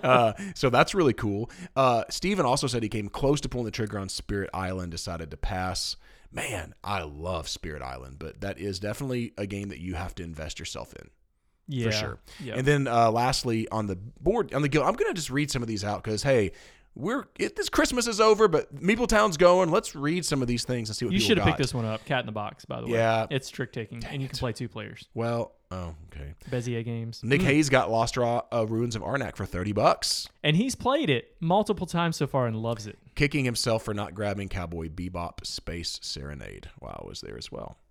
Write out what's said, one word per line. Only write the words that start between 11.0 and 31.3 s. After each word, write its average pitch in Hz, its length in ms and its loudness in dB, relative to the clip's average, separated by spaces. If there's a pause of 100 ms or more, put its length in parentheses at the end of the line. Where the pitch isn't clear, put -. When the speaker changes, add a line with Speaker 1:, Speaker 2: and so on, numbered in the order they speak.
Speaker 2:
Yeah. 123 180 0
Speaker 1:
For 110 60 2
sure. 107 260 -4 (240)
Speaker 2:
Yeah. 117 140 -6
Speaker 1:
And 131 100 0
then, 143 220 4
uh, 117 220 6
lastly, 117 600 2
on 107 160 -2
the 95 100 -2
board, 143 580 0
on 143 80 2
the 147 60 2
guild, 139 180 4
I'm 202 80 4
gonna 392 200 0
just 147 160 -6
read 143 200 0
some 123 120 -2
of 117 60 -4
these 101 160 -4
out 101 200 -4
'cause, 107 180 -2
hey, 123 300 4 (420)
we're, 220 300 -4 (140)
it, - 180 -2
this 403 120 -2
Christmas 247 380 2
is 220 140 0
over, 214 280 8
but 151 260 2
Meeple 214 340 2
Town's 208 280 6
going. 180 340 8
Let's - 240 2
read 156 300 -2
some 139 180 0
of 120 60 0
these 120 160 0
things 117 240 -4
and 107 80 -6
see - 80 -4
what 113 80 0
Speaker 2:
You 190 60 4
Speaker 1:
people - 100 2
Speaker 2:
should - 100 6
have 202 60 2
picked - 140 4
Speaker 1:
got. 143 60 2
Speaker 2:
this - 100 -2
one 117 100 -2
up, 110 220 -4
Cat 131 140 0
in 117 60 -6
the 110 60 -8
Box, 107 320 -8
by 123 160 -8
the 117 60 -6
way. 120 80 0
Speaker 1:
Yeah. 113 360 4
Speaker 2:
It's - 200 -2
trick - 220 -6
taking, 113 280 -8
Speaker 1:
Dang 113 140 -8
Speaker 2:
and 139 80 -4
you 131 60 -4
can 131 80 -10
Speaker 1:
it. - 40 -6
Speaker 2:
play 120 140 -2
two 123 140 -6
players. 113 440 -12
Speaker 1:
Well, 117 400 -2 (180)
oh, 90 240 -8 (160)
okay. 71 220 -12 (180)
Speaker 2:
Bezier 120 340 -4
games. 117 380 -8
Speaker 1:
Nick 131 200 2
Speaker 2:
Mm. - 20 2
Speaker 1:
Hayes 143 240 4
got 131 220 4
Lost 113 260 2
Ra-, 120 340 2
uh, 117 160 2
Ruins 113 300 -2
of 104 60 -4
Arnak 123 340 -4
for 98 80 -4
thirty 92 280 -4
bucks. - 540 2 (160)
Speaker 2:
And 151 140 4
he's 240 180 2
played 254 360 2
it 120 300 0